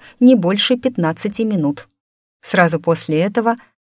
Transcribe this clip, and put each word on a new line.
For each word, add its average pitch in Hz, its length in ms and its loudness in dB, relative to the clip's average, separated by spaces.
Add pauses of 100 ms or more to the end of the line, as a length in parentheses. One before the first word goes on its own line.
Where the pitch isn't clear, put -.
(200)
не 254 160 8
больше 208 420 0
пятнадцати 208 640 -4
минут". 202 460 -4 (540)
Сразу 170 380 0
после 160 400 -2
этого 214 360 0 (440)